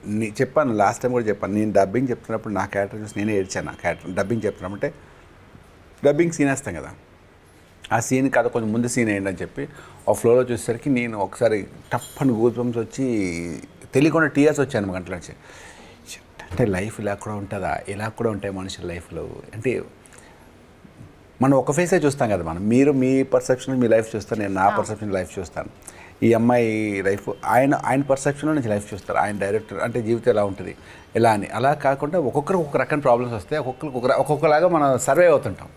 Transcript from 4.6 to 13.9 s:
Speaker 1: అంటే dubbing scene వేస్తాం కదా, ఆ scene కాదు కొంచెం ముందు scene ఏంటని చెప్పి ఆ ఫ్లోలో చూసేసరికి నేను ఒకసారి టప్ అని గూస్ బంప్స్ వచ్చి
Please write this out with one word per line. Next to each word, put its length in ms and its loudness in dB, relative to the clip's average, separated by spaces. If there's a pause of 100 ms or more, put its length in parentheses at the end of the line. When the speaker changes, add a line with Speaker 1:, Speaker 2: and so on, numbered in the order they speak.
Speaker 1:
అంటే 200 -6 (1120)
dubbing 260 4
scene 180 2
వేస్తాం 260 -4
కదా, 140 -10 (1040)
ఆ 60 2
scene 320 0
కాదు 160 4
కొంచెం 260 -2
ముందు 140 0
scene 220 0
ఏంటని 320 -2
చెప్పి 280 -10 (400)
ఆ 20 4
ఫ్లోలో 300 6
చూసేసరికి 480 -2
నేను 280 0
ఒకసారి 500 0 (260)
టప్ 280 -6
అని 100 4
గూస్ 240 2
బంప్స్ 240 -2
వచ్చి 260 -6 (880)